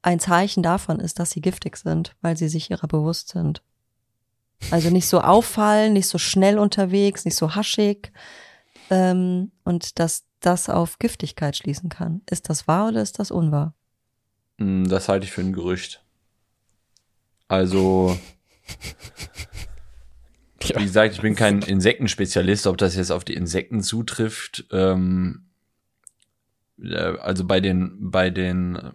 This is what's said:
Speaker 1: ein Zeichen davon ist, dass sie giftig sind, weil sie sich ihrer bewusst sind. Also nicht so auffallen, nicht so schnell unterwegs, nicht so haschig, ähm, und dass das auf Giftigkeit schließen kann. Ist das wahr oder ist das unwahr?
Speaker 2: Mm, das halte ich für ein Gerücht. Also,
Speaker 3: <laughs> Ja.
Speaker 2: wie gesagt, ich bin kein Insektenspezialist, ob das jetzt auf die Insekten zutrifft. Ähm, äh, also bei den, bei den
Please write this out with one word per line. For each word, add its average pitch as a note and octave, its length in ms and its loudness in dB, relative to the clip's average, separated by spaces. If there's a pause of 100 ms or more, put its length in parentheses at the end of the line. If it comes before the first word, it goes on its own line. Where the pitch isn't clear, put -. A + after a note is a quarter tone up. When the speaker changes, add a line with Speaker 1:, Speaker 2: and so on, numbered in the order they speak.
Speaker 1:
ein F3 180 2
Zeichen F#3 420 2
davon E3+ 380 0
ist, - 180 -6
dass E3+ 120 -4
sie D#3+ 100 -8
giftig - 360 -4
sind, D#3+ 440 -4
weil E3 160 0
sie D#3+ 120 -2
sich D#3+ 220 -4
ihrer E3 180 -4
bewusst D#3 420 -2
sind. D#3 320 -4 (1080)
Also E3+ 180 2
nicht F3+ 160 4
so F3+ 140 4
auffallen, G#3+ 720 4
nicht G3 160 2
so F3+ 100 -4
schnell G3 400 4
unterwegs, G3+ 640 2
nicht E3 120 -2
so D#3+ 180 -2
haschig, G#3 560 -2 (800)
ähm, F#3 640 2 (100)
und F3 380 -4
dass - 240 0 (160)
das F3+ 280 2
auf E3+ 300 0
Giftigkeit - 580 -4
schließen D#3 320 -6
kann. E3 400 -6
Ist - 220 -6
das - 160 -4
wahr G3 220 2
oder A3 120 -2
ist - 200 -6
das G3 100 -6
unwahr? D3+ 440 0 (840)
Speaker 2:
Mm, F#2+ 320 2
das F#2 200 0
halte G2 180 2
ich - 40 -12
für - 120 -6
ein F#2+ 100 -2
Gerücht. F2+ 500 -6 (1400)
Also, F#2 720 2 (480)
Speaker 3:
<laughs> - 320 -16 (1600)
Ja. - 180 -2
Speaker 2:
wie G#2 40 0
gesagt, G#2 300 4
ich F#2 60 -10
bin G#2+ 160 2
kein G#2 260 2
Insektenspezialist, G2 1040 0
ob F#2 120 2
das F#2 180 2
jetzt F2 160 -2
auf F2+ 120 -4
die - 100 -8
Insekten F2+ 460 -4
zutrifft. - 920 -6
Ähm, F#2 720 0 (1400)
äh, E2 140 -8
also F2 480 -4
bei F#2 160 2
den, F#2 500 -2
bei F#2 200 2
den F2+ 480 -2 (160)